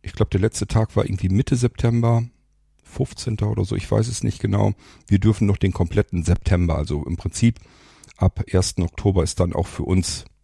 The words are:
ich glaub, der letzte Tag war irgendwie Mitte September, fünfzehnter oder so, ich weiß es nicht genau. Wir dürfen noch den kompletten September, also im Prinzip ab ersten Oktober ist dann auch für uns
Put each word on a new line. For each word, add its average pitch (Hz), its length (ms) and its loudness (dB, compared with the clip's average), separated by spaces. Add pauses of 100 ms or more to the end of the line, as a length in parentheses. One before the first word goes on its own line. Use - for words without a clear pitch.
ich - 100 -14
glaub, - 180 -2
der 95 100 2
letzte - 260 -2
Tag - 300 0
war - 80 2
irgendwie 98 240 -2
Mitte 107 280 0
September, 117 680 0 (580)
fünfzehnter - 680 -4
oder 101 140 -2
so, 104 120 -4
ich - 140 -4
weiß 110 180 2
es 113 160 -6
nicht - 160 -2
genau. 101 320 2 (340)
Wir 101 120 4
dürfen 104 280 2
noch 98 120 2
den 95 140 0
kompletten 90 520 -2
September, 85 520 2
also 73 280 -4
im 87 120 -6
Prinzip - 440 0 (560)
ab - 320 2
ersten 92 340 0
Oktober 95 400 0
ist - 160 -4
dann 87 140 0
auch 87 140 -2
für - 180 -8
uns - 400 -2 (200)